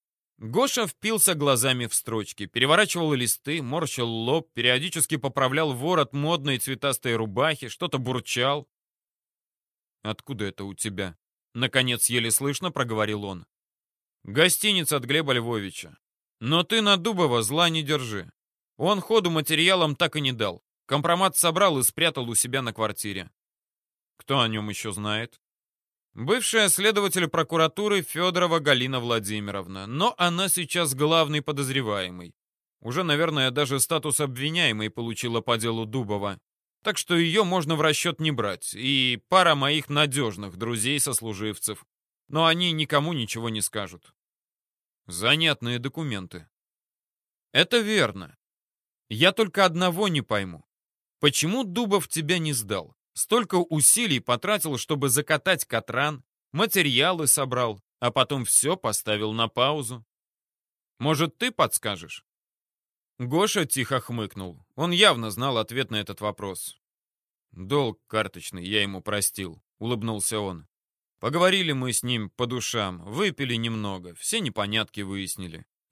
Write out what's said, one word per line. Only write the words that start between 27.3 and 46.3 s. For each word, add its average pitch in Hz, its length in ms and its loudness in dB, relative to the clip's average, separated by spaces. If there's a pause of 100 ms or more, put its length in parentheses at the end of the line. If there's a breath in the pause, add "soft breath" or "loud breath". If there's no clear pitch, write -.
Фёдорова 175 560 0
Галина 131 400 2
Владимировна, 101 880 -4
но 165 320 0
она 175 300 2
сейчас 170 460 -2
главный 151 460 2
подозреваемый. 107 920 -4 (460)
Уже, 135 240 -4
наверное, 151 460 2
даже 135 280 0
статус 151 420 0
обвиняемой 131 680 0
получила 117 500 -4
по 117 160 2
делу 113 300 -2
Дубова. 104 540 -4 (420)
Так - 160 -2
что - 160 -2
её 170 300 4
можно 170 320 0
в 147 40 0
расчёт 160 400 2
не 156 120 0
брать. 104 420 -4
И 127 540 0
пара 180 260 6
моих 139 340 0
надёжных 127 680 -2
друзей-сослуживцев. 110 1300 -4 (440)
Но 160 180 2
они 170 260 2
никому 151 400 0
ничего 117 360 -4
не 110 120 -4
скажут». 98 540 -8 (920)
«Занятные 120 720 0
документы». 113 720 -8 (1040)